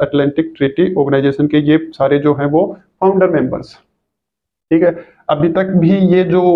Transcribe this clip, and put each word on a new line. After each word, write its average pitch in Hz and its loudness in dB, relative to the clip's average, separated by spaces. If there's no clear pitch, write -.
Atlantic 143 -2
Treaty 143 -2
Organization 139 0
के 151 0
ये 151 2
सारे 139 0
जो 147 0
हैं 143 -4
वो 156 -2
founder 190 2
members, 131 -4
ठीक 165 2
है। 170 -2
अभी 151 0
तक 185 -2
भी 180 2
ये 185 2
जो, 180 0